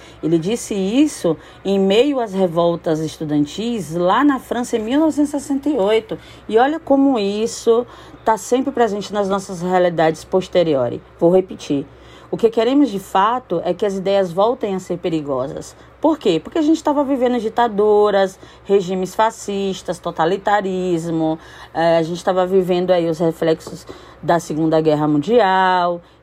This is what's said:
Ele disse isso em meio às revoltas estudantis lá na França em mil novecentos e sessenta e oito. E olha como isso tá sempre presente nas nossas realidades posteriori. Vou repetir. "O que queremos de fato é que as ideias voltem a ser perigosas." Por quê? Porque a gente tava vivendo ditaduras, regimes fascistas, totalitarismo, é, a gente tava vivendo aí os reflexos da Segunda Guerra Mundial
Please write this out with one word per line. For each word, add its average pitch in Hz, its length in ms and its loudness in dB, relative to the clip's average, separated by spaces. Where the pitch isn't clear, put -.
Ele 165 160 0
disse 214 380 -4
isso 196 600 0
em 196 140 0
meio 233 400 2
às 220 120 -4
revoltas 170 680 0
estudantis 160 960 -4
lá 185 280 2
na 285 140 2
França 240 400 -6
em - 20 -6
mil 233 200 -2
novecentos 294 340 0
e 285 60 -4
sessenta 277 300 -4
e 294 80 -2
oito. 208 420 0
E 214 120 2
olha 294 200 2
como 277 380 2
isso 226 680 0
tá 220 140 2
sempre 262 340 -2
presente 208 400 -2
nas 202 160 -2
nossas 190 360 -4
realidades 175 600 2
posteriori. 165 800 0
Vou 170 160 4
repetir. 185 520 -2
"O 175 60 -4
que 226 140 2
queremos 247 400 2
de 196 80 -6
fato 196 680 -2
é 180 80 -2
que 208 140 -2
as 196 80 -4
ideias 196 360 0
voltem 208 440 -2
a 185 40 -6
ser 180 200 -8
perigosas." 143 760 -6
Por 302 180 2
quê? 196 240 0
Porque - 160 -8
a 330 40 2
gente 311 200 2
tava 294 220 0
vivendo 247 380 0
ditaduras, 208 960 2
regimes 190 500 0
fascistas, 196 840 -4
totalitarismo, 175 1400 -2
é, 165 240 2
a 165 60 2
gente 170 200 -6
tava 185 220 2
vivendo 180 460 2
aí 175 180 2
os 160 100 -4
reflexos 165 640 -2
da 170 160 2
Segunda 160 400 0
Guerra 151 300 2
Mundial 185 920 2